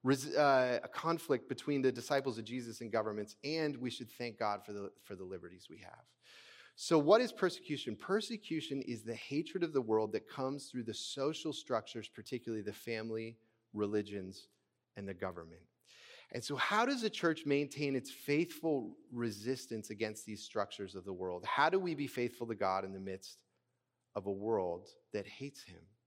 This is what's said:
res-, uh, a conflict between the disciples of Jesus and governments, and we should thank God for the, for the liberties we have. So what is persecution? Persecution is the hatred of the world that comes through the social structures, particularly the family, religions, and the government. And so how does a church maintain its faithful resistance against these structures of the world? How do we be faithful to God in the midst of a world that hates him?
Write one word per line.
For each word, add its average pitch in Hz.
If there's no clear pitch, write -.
res-, 135
uh, 131
a -
conflict 160
between 143
the 131
disciples 135
of 110
Jesus 120
and 117
governments, 107
and 151
we 123
should 117
thank 120
God 104
for -
the, 101
for -
the 92
liberties 90
we -
have. -
So -
what 175
is 247
persecution? 147
Persecution 190
is 110
the 113
hatred 160
of 156
the 139
world 110
that 107
comes 139
through 127
the 110
social 147
structures, 113
particularly 113
the 101
family, 113
religions, 101
and 101
the 98
government. 87
And 120
so 143
how 208
does 254
a 220
church 165
maintain 143
its 123
faithful 147
resistance 117
against 107
these 107
structures 98
of 92
the 95
world? 90
How 147
do 190
we 180
be 143
faithful 123
to 113
God 95
in 95
the 98
midst 95
of 95
a 101
world 95
that 101
hates -
him? 87